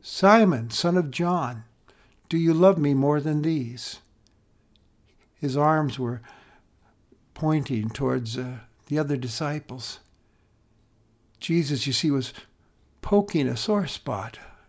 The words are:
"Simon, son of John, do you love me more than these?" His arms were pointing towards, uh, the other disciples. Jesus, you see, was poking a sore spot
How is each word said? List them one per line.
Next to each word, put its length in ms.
"Simon, 680
son 280
of 140
John, 520
do 80
you 160
love 240
me 160
more 280
than 200
these?" 580
His 240
arms 400
were 240
pointing 560
towards, 480
uh, 220
the 120
other 160
disciples. 840
Jesus, 480
you 60
see, 180
was 220
poking 460
a 80
sore 320
spot 520